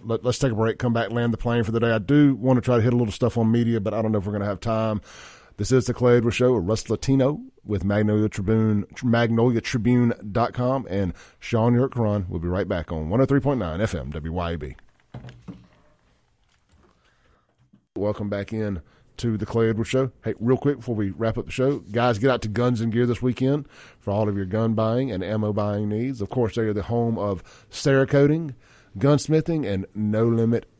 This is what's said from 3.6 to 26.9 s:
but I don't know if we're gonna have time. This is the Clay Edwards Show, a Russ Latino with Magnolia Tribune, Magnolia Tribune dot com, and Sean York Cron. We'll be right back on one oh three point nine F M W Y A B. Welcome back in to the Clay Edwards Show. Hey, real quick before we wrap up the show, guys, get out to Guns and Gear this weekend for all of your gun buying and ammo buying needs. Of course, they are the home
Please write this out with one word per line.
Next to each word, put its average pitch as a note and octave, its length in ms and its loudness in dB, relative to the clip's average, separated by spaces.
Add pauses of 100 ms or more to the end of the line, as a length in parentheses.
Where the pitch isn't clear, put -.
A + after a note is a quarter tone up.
but G2+ 120 -4
I A2 80 -2
don't A2 120 0
know G#2+ 60 2
if F2+ 60 -4
we're G#2 60 -6
gonna G#2 140 -4
have G2+ 160 -4
time. A2 400 -2 (560)
This G#2 160 -2
is B2+ 140 4
the B2 60 -2
Clay B2 240 4
Edwards A2+ 200 0
Show, B2 160 4
a A2+ 60 2
Russ G2 300 -2
Latino C3+ 520 0 (240)
with G2 180 -2
Magnolia G#2+ 460 2
Tribune, G#2+ 560 0 (180)
Magnolia A#2 560 2
Tribune A#2+ 540 2 (180)
dot A2+ 220 0
com, B2+ 360 -2
and F#2 240 -2 (240)
Sean A#2 380 2
York C3 160 2
Cron. G#2 380 -2
We'll F2+ 100 -6
be E2+ 80 -4
right F2+ 200 -2
back E2+ 260 -4
on D#2 160 -4
one A2 100 2
oh C3+ 60 4
three C3+ 160 2
point C3+ 180 -2
nine E2+ 220 -4
F G#2+ 120 0
M C#2 160 -6
W D#2+ 220 -8
Y E2+ 200 -4
A E2+ 60 -4
B. C#2+ 180 -12 (3250)
Welcome G#2 340 -4
back G2+ 240 -6
in G#2 280 -4 (360)
to A#2 200 0
the G2+ 80 -6
Clay A2+ 240 0
Edwards A2 200 -2
Show. C3 220 0 (120)
Hey, A2+ 160 -4
real A#2+ 180 2
quick C#3 200 -2
before A2+ 180 -6
we G2+ 160 -2
wrap A2 260 -2
up G#2 100 -4
the - 40 -12
show, C3 280 0
guys, A2 400 0
get C3 100 4
out A#2+ 140 2
to G#2+ 40 -4
Guns A#2+ 320 0
and A2+ 140 0
Gear A#2+ 120 2
this A#2+ 160 0
weekend C3 460 0 (320)
for - 120 -6
all G#2 180 0
of G2+ 80 -2
your G2 80 -4
gun A2 280 0
buying A2+ 380 0
and F#2+ 120 -4
ammo G#2+ 280 -2
buying G#2 380 -2
needs. A#2 320 -4
Of G2 80 -6
course, A#2 260 -2
they A#2 80 0
are G#2+ 100 0
the G2+ 100 -4
home A#2 340 -2